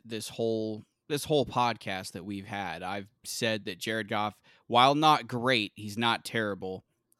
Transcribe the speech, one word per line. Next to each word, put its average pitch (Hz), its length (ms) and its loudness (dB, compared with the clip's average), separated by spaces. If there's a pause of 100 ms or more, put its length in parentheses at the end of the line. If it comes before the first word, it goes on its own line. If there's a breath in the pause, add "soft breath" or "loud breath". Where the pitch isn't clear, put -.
this 110 260 -8
whole, 110 560 -2 (220)
this 147 180 -4
whole 151 200 2
podcast 107 680 -2
that 87 120 -10
we've 98 220 -6
had, 95 340 -6
I've 98 280 -8 (140)
said 110 420 -2
that 95 120 -6
Jared 110 300 -4
Goff, 104 320 -2 (280 soft breath)
while 127 280 8
not 147 320 6
great, 120 480 0
he's 104 220 -10
not 117 280 2
terrible. 95 580 -4 (360)